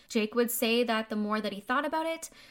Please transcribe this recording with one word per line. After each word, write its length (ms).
Jake 260
would 160
say 320
that 260
the 60
more 240
that 140
he 80
thought 240
about 220
it, 220